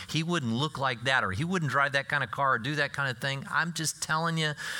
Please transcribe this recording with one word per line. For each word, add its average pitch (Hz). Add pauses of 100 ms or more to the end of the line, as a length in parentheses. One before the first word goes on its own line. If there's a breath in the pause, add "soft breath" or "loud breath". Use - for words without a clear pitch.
he 156
wouldn't 160
look 143
like 127
that, 131
or 95
he 110
wouldn't 170
drive 139
that 139
kind 143
of 127
car 135
or 113
do 143
that 143
kind 139
of 120
thing." 139
I'm 160
just 156
telling 165
you, 151 (260 loud breath)